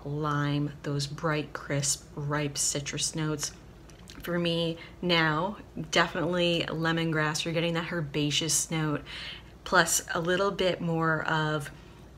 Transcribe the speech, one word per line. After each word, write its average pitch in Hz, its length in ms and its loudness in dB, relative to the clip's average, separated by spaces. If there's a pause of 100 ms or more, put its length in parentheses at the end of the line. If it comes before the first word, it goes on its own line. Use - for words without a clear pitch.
lime, 147 680 0 (100)
those 143 240 -2
bright, 151 460 -2
crisp, - 520 -2 (100)
ripe 147 440 -2
citrus - 560 -2
notes. 156 380 -2 (680)
For 175 180 -2
me 170 380 0 (240)
now, 170 560 4 (340)
definitely 175 800 2
lemongrass. 160 720 0
You're 170 100 -2
getting 170 200 2
that 165 180 -2
herbaceous 151 800 0
note, 156 300 0 (640)
plus 175 360 6 (120)
a 180 60 0
little 180 300 2
bit 185 300 2
more 160 440 2
of 151 460 2 (480)